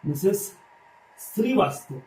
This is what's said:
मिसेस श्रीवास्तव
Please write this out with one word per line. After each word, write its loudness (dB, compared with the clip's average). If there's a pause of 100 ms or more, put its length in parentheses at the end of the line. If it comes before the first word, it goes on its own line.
मिसेस 0 (680)
श्रीवास्तव 0 (120)